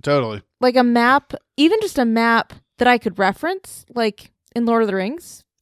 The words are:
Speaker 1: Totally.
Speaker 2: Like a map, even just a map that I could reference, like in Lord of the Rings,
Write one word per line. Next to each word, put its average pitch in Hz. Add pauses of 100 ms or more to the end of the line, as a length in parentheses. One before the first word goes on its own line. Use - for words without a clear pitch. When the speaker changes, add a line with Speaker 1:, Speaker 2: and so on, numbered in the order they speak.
Speaker 1:
Totally. 120 (200)
Speaker 2:
Like 254
a 254
map, 240 (240)
even 330
just 403
a 254
map 226 (240)
that 247
I 247
could 196
reference, 311
like 226 (240)
in 240
Lord 226
of 220
the 196
Rings, 220 (180)